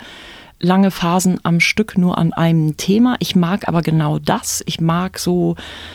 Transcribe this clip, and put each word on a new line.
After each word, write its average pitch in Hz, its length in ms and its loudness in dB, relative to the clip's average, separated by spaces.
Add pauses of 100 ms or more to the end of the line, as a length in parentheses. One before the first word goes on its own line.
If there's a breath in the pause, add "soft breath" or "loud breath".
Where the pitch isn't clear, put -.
(600 loud breath)
lange 185 320 4
Phasen 180 520 0
am 165 180 2
Stück - 360 -2
nur 180 200 2
an 165 160 0
einem 160 420 2
Thema. 240 440 2
Ich - 140 -4
mag 180 360 0
aber 165 120 0
genau 156 380 0
das. - 460 -2
Ich 165 160 -6
mag 175 360 -2
so, 175 380 -2 (400 loud breath)